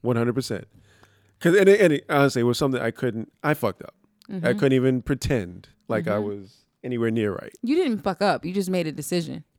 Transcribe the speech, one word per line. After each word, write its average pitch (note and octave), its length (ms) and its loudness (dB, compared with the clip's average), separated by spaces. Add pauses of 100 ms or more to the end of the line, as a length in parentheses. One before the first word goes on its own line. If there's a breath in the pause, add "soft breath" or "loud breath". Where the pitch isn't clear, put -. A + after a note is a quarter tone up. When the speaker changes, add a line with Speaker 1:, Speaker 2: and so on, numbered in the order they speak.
Speaker 1:
One A#2+ 160 0
hundred A#2+ 180 0
percent." A#2 320 -6 (720 soft breath)
'Cause, F3 160 4
and G3 120 6
it, G3+ 120 8
and F3 120 6
it, C#3+ 160 -2
honestly, C#3 320 2
it A#2 40 2
was A#2+ 140 2
something C3 220 0
I A#2 100 -2
couldn't, A2+ 400 -6 (120)
I D3 120 0
fucked G#2 280 -4
up. - 120 -18 (340)
I - 40 -12
Speaker 2:
Mm-hmm. C#3 260 -2
Speaker 1:
couldn't C3+ 140 4
even B2+ 300 2
pretend G2 680 -4 (200)
like A#2 200 -2
I G#2+ 40 0
Speaker 2:
Mm-hmm. G#2 160 -2
Speaker 1:
was G2+ 360 -14 (180)
anywhere A#2 280 -2
near A2 240 0
right. - 180 -12 (100)
Speaker 2:
You B3+ 140 0
didn't C#4 220 0
fuck F#3 240 -4
up. E3+ 220 0
You F3 80 -6
just F#3 180 -2
made F3+ 160 -2
a D#3 60 -6
decision. D#3 520 -6 (140)